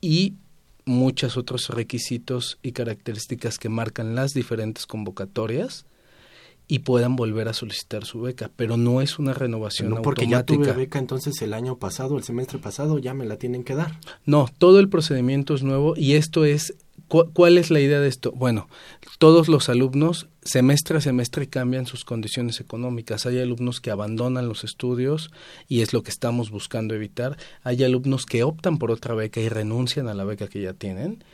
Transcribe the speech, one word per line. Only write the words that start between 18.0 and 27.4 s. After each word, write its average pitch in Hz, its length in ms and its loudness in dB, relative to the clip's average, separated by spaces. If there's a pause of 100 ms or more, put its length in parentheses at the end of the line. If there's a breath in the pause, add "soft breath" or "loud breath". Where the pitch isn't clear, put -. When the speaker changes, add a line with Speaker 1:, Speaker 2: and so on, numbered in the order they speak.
Speaker 1:
esto? - 240 -2
Bueno, 123 360 0 (520 loud breath)
todos 160 280 10
los 151 220 4
alumnos 135 580 2 (140)
semestre 143 560 2
a 156 40 0
semestre 127 460 -2
cambian 127 400 -4
sus - 180 -14
condiciones 113 540 -6
económicas. 117 640 -8
Hay 123 140 -2
alumnos 123 400 -4
que - 100 -6
abandonan 113 580 -2
los 110 160 -8
estudios 131 680 -4 (360 loud breath)
y 117 140 0
es 107 100 -2
lo 117 120 0
que - 80 -10
estamos 120 400 -4
buscando 110 420 -6
evitar. 120 440 -6 (260 loud breath)